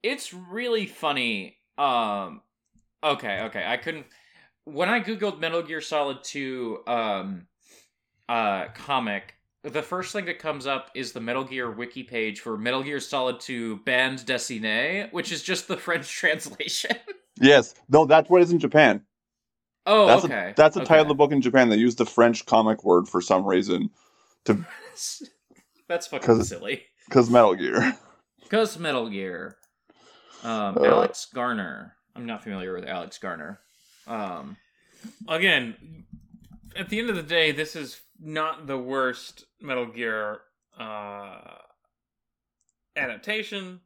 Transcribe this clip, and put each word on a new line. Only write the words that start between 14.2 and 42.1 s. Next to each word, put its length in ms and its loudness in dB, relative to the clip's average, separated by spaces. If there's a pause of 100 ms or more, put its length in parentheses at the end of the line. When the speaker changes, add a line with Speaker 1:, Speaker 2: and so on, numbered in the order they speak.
Speaker 1:
Dessinée, 920 -4
which 200 -8
is 100 -10
just 240 -6
the 100 -6
French 340 -6
<laughs> 60 -12
translation. 800 -4 (440)
Speaker 2:
Yes. 340 8 (140)
No, 180 8
that's 240 6
what 100 8
is 120 6
in 80 4
Japan. 420 6 (840)
Speaker 1:
Oh, 220 8
Speaker 2:
That's 200 8
Speaker 1:
okay. 240 -4
Speaker 2:
a, 60 -16
that's 200 8
the 80 -2
title 160 8
of 60 -
Speaker 1:
Okay. 20 -4
Speaker 2:
the 60 2
book 180 4
in 100 4
Japan. 280 4
They 60 4
use 200 2
the 100 2
French 400 4
comic 380 2
word 240 6
for 120 0
some 240 2
reason 460 0 (540)
to 200 0 (640)
Speaker 1:
<laughs> 640 -20
That's 180 -6
fucking 200 -8
Speaker 2:
'cause 220 4
Speaker 1:
silly. 360 -10 (260)
Speaker 2:
'cause 180 6
Metal 280 8
Gear. 420 0 (240)
<laughs> 280 -20
Speaker 1:
'Cause 280 -2
Metal 320 -4
Gear. 460 -10 (880)
Um, 340 -4
Speaker 2:
Uh. 60 4
Speaker 1:
Alex 500 2
Garner. 600 -8 (180)
I'm 120 -14
not 180 -12
familiar 300 -10
with 120 -12
Alex 320 -10
Garner. 420 -12 (460)
Um, 500 -12 (720)
Speaker 3:
Again, 760 -4 (760)
at 100 -10
the 100 -6
end 120 -6
of 60 -4
the 60 -8
day, 300 0
this 240 -8
is 240 -14 (200)
not 460 -8
the 120 -6
worst 680 -6 (160)
Metal 260 -4
Gear, 540 -6 (380)
uh, 600 -12 (1600)